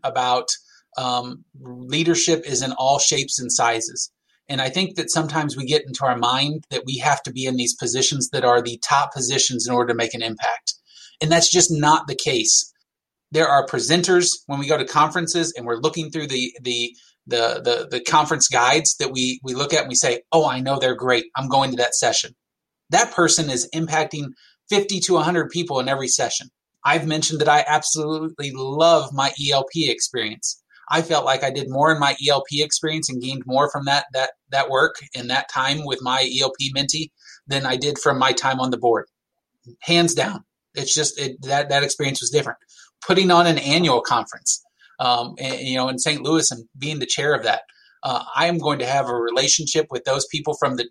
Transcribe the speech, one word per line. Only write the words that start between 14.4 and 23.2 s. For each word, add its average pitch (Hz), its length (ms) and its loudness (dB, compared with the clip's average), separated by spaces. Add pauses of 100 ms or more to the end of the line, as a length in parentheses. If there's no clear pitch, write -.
when 139 120 -4
we 143 100 -4
go 151 100 4
to 127 60 -2
conferences 160 720 2
and 120 100 -10
we're 117 100 -2
looking 156 340 -4
through 151 180 -6
the, 127 240 -4 (100)
the, 120 340 -4 (300)
the, 117 380 0
the, 120 260 0
the 123 100 -4
conference 151 460 2
guides 131 520 2
that 131 120 -4
we, 127 320 -4
we 131 120 -8
look 143 200 -2
at 151 60 2
and - 80 -4
we 120 80 -4
say, 123 340 2
"Oh, 123 180 4
I 127 120 -2
know 135 180 0
they're 127 160 2
great. 120 300 2 (100)
I'm 135 140 -4
going 135 240 2
to 123 60 -4
that 120 180 0
session." - 400 0 (540)
That 196 220 4
person 160 380 2